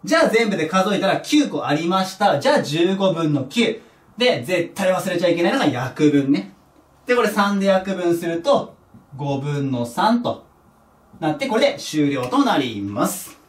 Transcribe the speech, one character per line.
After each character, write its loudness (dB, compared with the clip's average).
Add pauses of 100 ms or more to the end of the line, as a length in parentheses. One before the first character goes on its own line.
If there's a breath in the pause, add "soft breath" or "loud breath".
じ 0
ゃ 4
あ 2
全 2
部 -2
で -2
数 0
え 0
た 0
ら 0
九 2
個 -6
あ -2
り -2
ま 2
し -12
た。 2
じ 0
ゃ 4
あ 2
十 0
五 2
分 0
の -2
九。 -2 (360 loud breath)
で、 2
絶 -2
対 0
忘 -2
れ -2
ち 0
ゃ 4
い 4
け 0
な 4
い 0
の 0
が 0
約 0
分 2
ね。 -2 (520)
で、 2
こ 2
れ 2
三 0
で 0
約 2
分 0
す -6
る -4
と、 0 (420)
五 -4
分 -4
の -2
三 0
と -8 (760)
な 0
っ -4
て、 -4
こ -2
れ 2
で -12
終 0
了 -4
と 0
な 0
り -4
ま -4
す。 -10 (120)